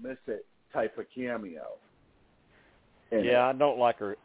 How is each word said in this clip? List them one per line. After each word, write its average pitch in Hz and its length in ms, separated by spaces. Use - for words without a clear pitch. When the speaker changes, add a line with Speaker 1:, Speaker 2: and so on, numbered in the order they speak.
Speaker 1:
miss 127 140
it 107 180
type 113 240
of 107 80
cameo. 110 480
in 110 120
Speaker 2:
Yeah, 123 240
Speaker 1:
it. - 20
Speaker 2:
I 135 40
don't 131 260
like 120 200
her. 104 260